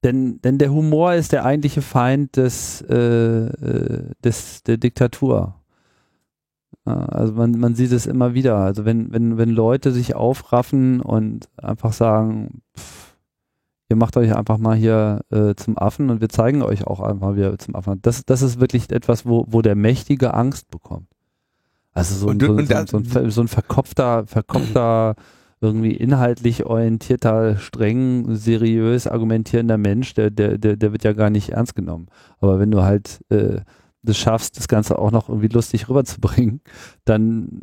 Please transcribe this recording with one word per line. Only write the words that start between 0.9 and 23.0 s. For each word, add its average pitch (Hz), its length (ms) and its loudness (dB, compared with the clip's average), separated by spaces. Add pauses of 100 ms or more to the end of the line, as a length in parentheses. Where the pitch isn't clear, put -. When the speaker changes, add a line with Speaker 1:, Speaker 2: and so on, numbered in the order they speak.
Speaker 1:
ist 165 180 -2
der 143 120 -2
eigentliche 143 380 0
Feind 131 540 0
des, - 460 -2
äh, - 120 -2 (520)
äh, - 640 -4 (120)
des, - 400 -4
der 117 140 0
Diktatur. 117 800 -2 (1300)
Ja, - 80 -2 (120)
also 110 260 -2
man, 117 260 0
man 120 160 2
sieht 123 180 0
es 117 140 0
immer 123 260 0
wieder. 127 240 2
Also 98 280 0
wenn, 113 280 0
wenn, 113 240 0
wenn 113 140 2
Leute 117 400 2
sich 123 240 -2
aufraffen 127 840 0
und 110 560 -4
einfach - 360 -4
sagen, 110 720 0 (160)
pff, - 380 -20 (720)
ihr 113 80 2
macht 113 200 2
euch 110 200 4
einfach 110 220 0
mal 110 180 2
hier, 110 540 2
äh, 104 260 2
zum - 200 -4
Affen 123 340 -2
und 113 100 0
wir 110 80 0
zeigen 127 340 0
euch 104 240 -2
auch 98 140 -6
einfach, 101 340 -4
wie 101 60 0
ihr 98 180 0
zum - 160 -12
Affen 98 280 -6
Das, 120 220 0
das 131 180 2
ist 123 180 0
wirklich 127 300 2
etwas, 120 360 0
wo, 117 220 2
wo 113 120 2
der 107 140 0
Mächtige 123 600 0
Angst 123 360 -2
bekommt. 87 380 -14 (840)
Also 90 200 -2
so 98 140 -2
ein, 104 60 0
Speaker 2:
Und, 104 80 2
Speaker 1:
so 107 100 4
ein, 104 60 4
Speaker 2:
und 143 100 0
Speaker 1:
so 120 60 2
ein, 104 100 0
Speaker 2:
da - 20 -8
Speaker 1:
so - 120 -4
ein 120 80 -2